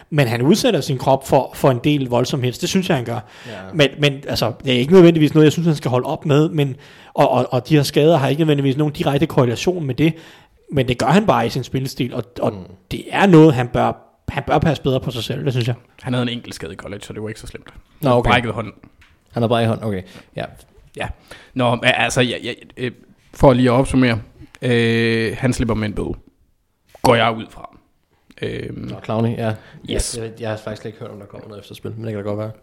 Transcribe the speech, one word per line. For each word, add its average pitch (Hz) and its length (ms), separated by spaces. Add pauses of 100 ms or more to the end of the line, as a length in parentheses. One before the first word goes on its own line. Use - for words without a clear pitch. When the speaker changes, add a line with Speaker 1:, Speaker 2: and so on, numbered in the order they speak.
(100)
Speaker 1:
men 143 180
han 117 140
udsætter 185 380
sin 135 180
krop 135 280
for, - 280
for 147 160
en 120 140
del 147 240
voldsomme 123 380
hits. 120 120
Det 175 100
synes 185 200
jeg, 170 80
han 120 80
gør. 113 80 (340)
Speaker 2:
Ja. 120 60 (220)
Speaker 1:
Men, 143 140 (100)
men 143 140 (160)
altså, 113 240 (120)
det 131 100
er 123 40
ikke 139 140
nødvendigvis 170 420
noget, 156 100
jeg 147 80
synes, 165 140
han 156 100
skal 131 140
holde 123 160
op 156 200
med, 151 220
men, 143 280 (380)
og, 143 140
og, 127 220
og 127 180
de 156 80
her 143 60
skader 156 340
har 143 120
ikke 139 120
nødvendigvis 143 360
nogen 151 180
direkte 151 320
korrelation 151 600
med 131 80
det, 151 180 (600)
men 127 160
det 123 100
gør 117 80
han 196 200
bare 120 200
i 113 40
sin 127 140
spillestil, 131 500
og, 123 100 (160)
og 117 120
Speaker 2:
Mm. 101 60 (320)
Speaker 1:
det - 200
er 151 160
noget, 160 280
han 123 140
bør, 117 240 (360)
han - 180
bør - 120
passe 151 240
bedre 131 180
på - 100
sig 117 140
selv, 147 200
det 139 80
synes 120 160
jeg. 117 60 (280)
Speaker 3:
Han 127 100
havde 127 100
en 120 60
enkelt 117 260
skade - 180
i 95 40
college, - 260
så - 100
det 107 100
var 110 60
ikke 113 120
så 117 60
slemt. - 200 (340)
Speaker 2:
Nå, 135 100
okay. 120 200
Speaker 3:
Brækket 120 220
hånden. 107 200 (600)
Speaker 2:
Han 117 100
har 117 60
brækket 117 200
hånden, 107 180
okay. 98 160 (340)
Ja. - 80 (520)
Speaker 3:
Ja. - 100 (480)
Nå, 123 160
men 120 140
altså, 117 360
jeg, 117 240
jeg, 113 100 (220)
øh, 123 140 (440)
for 143 180
lige 127 180
at - 40
opsummere. 127 440 (440)
Øh, 113 760
han 127 140
slipper 117 220
med 107 140
en 98 60
bøde. - 200 (880)
Går 123 120
jeg 113 220
ud 113 140
fra. - 260 (680)
Øhm, 117 360 (120)
Speaker 2:
Nå, 117 140
Clowney, 117 320
ja. 113 160 (380)
Speaker 3:
Yes. - 260
Speaker 2:
Jeg, 113 80
jeg, 110 160
jeg 113 100
har 107 60
faktisk 107 260
slet 117 60
ikke 107 120
hørt, 110 100
om 104 80
der 101 80
kommer 104 220
noget 104 140
efterspil, - 340
men 110 80
det 113 100
kan 101 100
da 104 40
godt 104 100
være. 107 120 (120)